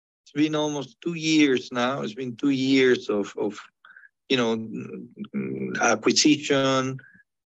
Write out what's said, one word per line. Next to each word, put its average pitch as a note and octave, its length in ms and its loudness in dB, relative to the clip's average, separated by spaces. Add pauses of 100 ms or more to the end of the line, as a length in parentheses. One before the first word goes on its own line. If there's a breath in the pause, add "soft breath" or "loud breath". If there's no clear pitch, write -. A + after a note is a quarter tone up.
(240)
it's - 80 -20
been D3+ 240 0
almost D3 460 -4
two E3+ 140 -4
years D#3 560 2
now. B2 300 -2
It's - 120 -6
been B2+ 240 -10
two C#3+ 140 0
years C3 580 2
of, G2+ 280 -2
of, G#2+ 220 -4 (680 loud breath)
you C3+ 80 2
know, A2+ 180 2
mm, - 1300 -8
acquisition, C3 1160 2 (480 loud breath)